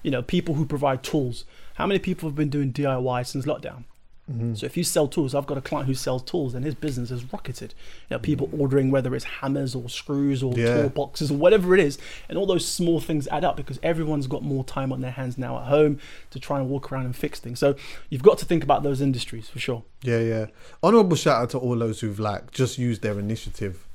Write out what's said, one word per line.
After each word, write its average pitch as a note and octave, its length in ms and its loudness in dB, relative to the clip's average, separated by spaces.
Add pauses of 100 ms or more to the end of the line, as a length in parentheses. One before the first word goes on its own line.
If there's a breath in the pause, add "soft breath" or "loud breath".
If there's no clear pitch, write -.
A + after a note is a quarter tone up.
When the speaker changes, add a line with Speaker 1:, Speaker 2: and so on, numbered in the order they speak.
Speaker 1:
You - 80 -2
know, C3 140 0
people E3+ 320 0
who D3+ 100 2
provide C3+ 380 0
tools. B2+ 420 -2 (300 soft breath)
How - 100 -2
many G3 140 2
people E3+ 300 -2
have C#3 80 -6
been D3 120 2
doing C#3 220 0
D C#3+ 140 -2
I C3 120 2
Y B2 260 0
since C3+ 220 -6
lockdown? - 380 -4 (480)
Speaker 2:
Mm-hmm. A#2 240 -2
Speaker 1:
So G#2+ 100 -6
if - 120 -8
you F3 80 0
sell - 240 4
tools, C#3 260 0
I've C#3 100 0
got C#3 120 -4
a C3 40 -4
client C3+ 260 -2
who C3+ 60 2
sells B2+ 300 -2
tools C3+ 320 -2
and B2 100 -4
his D3+ 80 -2
business B2+ 360 -4
has B2 240 -6
rocketed. B2+ 400 -10 (360 loud breath)
You A#2+ 60 -2
know, A#2+ 40 -4
people C#3+ 280 0
Speaker 2:
Mm. D#3 140 -6
Speaker 1:
ordering, C3 300 4
whether B2+ 220 2
it's - 120 -4
hammers C3+ 500 -4
or A#2+ 140 -6
screws C#3 520 0
or B2+ 140 0
Speaker 2:
Yeah. A#2 120 4 (200)
Speaker 1:
toolboxes C3 420 -2
or C#3 60 2
whatever F3+ 400 6
it F#3+ 60 8
is, C#3+ 160 2 (320 loud breath)
and - 80 -4
all G3 80 0
those F#3 200 2
small E3+ 360 2
things D3 260 -2
add D3+ 160 0
up E3 140 2
because C#3 260 -8
everyone's D#3 440 0
got C#3+ 140 -4
more C3+ 220 -2
time C3+ 300 -4
on B2+ 80 -4
their B2+ 100 -6
hands B2+ 260 -6
now B2 220 -6
at A#2 60 -8
home D3 340 4 (320 loud breath)
to C3+ 80 -10
try C#3+ 200 -2
and C3 100 -2
walk C#3 240 -4
around C3 120 -2
and B2 100 -4
fix - 260 -6
things. B2 180 -10
So C#3+ 160 4 (340 loud breath)
you've C3+ 140 -4
got G#3+ 160 10
to - 60 -6
think D#3+ 180 2
about C#3 180 4
those C#3 200 0
industries A#2+ 480 -2
for B2 100 -10
sure. A2+ 240 -4 (180)
Speaker 2:
Yeah, A#2 180 2
yeah. A2+ 260 0 (360 loud breath)
Honourable F#3+ 360 8
shout B2+ 260 4
out A#2+ 80 -2
to C#3 80 -4
all B2 180 0
those A2+ 220 -2
who've, G#2+ 200 -4
like, G#2 320 -2
just C3 260 0
used A#2+ 240 0
their G2+ 180 -2
initiative. G2+ 760 -4